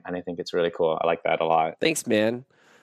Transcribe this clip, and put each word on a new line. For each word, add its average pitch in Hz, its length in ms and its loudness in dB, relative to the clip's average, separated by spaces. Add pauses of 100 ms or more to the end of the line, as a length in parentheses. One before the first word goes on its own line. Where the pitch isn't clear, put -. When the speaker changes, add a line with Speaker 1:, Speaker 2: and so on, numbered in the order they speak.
Speaker 1:
and 90 100 -8
I 87 60 -6
think 85 160 -8
it's 87 160 -8
really 87 160 2
cool. 80 320 0
I - 60 0
like 85 160 0
that 82 180 0
a 80 40 2
lot. 80 340 2
Speaker 2:
Thanks, 160 260 -2
man. 117 400 0 (380)